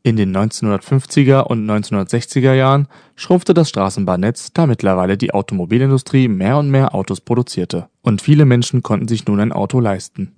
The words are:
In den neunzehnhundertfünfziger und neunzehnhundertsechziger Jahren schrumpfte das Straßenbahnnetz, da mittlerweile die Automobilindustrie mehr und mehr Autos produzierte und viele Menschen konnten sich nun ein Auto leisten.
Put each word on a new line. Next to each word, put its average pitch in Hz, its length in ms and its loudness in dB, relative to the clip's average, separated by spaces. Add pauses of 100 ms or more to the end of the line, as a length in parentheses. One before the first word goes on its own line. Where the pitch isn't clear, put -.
In 113 140 0
den 98 160 0
neunzehnhundertfünfziger 120 1160 0
und 110 200 -4
neunzehnhundertsechziger 110 880 -2
Jahren 135 320 2 (280)
schrumpfte 180 380 0
das 160 160 4
Straßenbahnnetz, 95 840 -2
da 165 120 2
mittlerweile 95 520 0
die 117 180 -4
Automobilindustrie 123 960 0
mehr 101 280 0
und 143 140 0
mehr 135 240 2
Autos 98 260 -6
produzierte 95 680 -4 (120)
und 107 220 -2
viele 147 220 4
Menschen 123 360 2
konnten 110 260 -2
sich 113 200 -4
nun 101 120 0
ein 110 120 0
Auto 101 280 -2
leisten. 98 580 -4